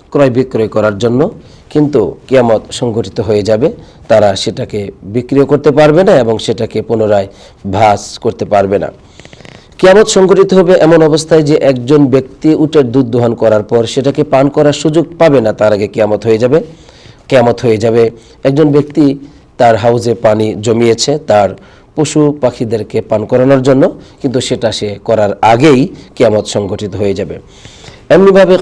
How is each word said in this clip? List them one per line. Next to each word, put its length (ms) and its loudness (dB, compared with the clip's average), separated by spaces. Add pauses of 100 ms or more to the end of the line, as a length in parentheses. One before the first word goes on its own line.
ক্রয় 200 2
বিক্রয় 380 -2
করার 300 -2
জন্য, 340 -2 (380)
কিন্তু 460 -2 (120)
কিয়ামত 340 0 (100)
সংঘটিত 480 -6
হয়ে 220 -2
যাবে, 300 0 (360)
তারা 280 2
সেটাকে 560 -8 (120)
বিক্রিও 420 -2
করতে 260 0
পারবে 320 2
না 80 2
এবং 260 2
সেটাকে 440 -6
পুনরায় 460 -2 (440)
ভাঁজ 480 0
করতে 260 -6
পারবে 340 0
না। 120 -6 (840)
কিয়ামত 300 4
সংঘটিত 460 2
হবে 200 4
এমন 300 4
অবস্থায় 400 2
যে 120 2
একজন 520 2
ব্যক্তি 480 -2
উটের 360 0
দুধ 140 0
দোহন 280 -2
করার 300 0
পর 220 -2
সেটাকে 380 -4
পান 260 0
করার 240 0
সুযোগ 340 -2 (100)
পাবে 240 2
না, 120 -2
তার 200 0
আগে 140 -2
কিয়ামত 380 -2
হয়ে 120 2
যাবে। 240 0 (680)
কিয়ামত 340 0
হয়ে 160 0
যাবে, 320 0 (340)
একজন 260 2
ব্যক্তি 480 0 (400)
তার 180 4
হাউজে 400 0
পানি 460 0
জমিয়েছে 640 0
তার 220 2 (460)
পশু 460 0
পাখিদেরকে 600 -4
পান 240 -4
করানোর 360 2
জন্য, 380 0 (220)
কিন্তু 200 -4
সেটা 300 -4
সে 320 -8
করার 260 0 (120)
আগেই 460 2 (280)
কিয়ামত 300 0
সংঘটিত 500 -6
হয়ে 180 -4
যাবে। 260 -8 (720)
এমনিভাবে 520 4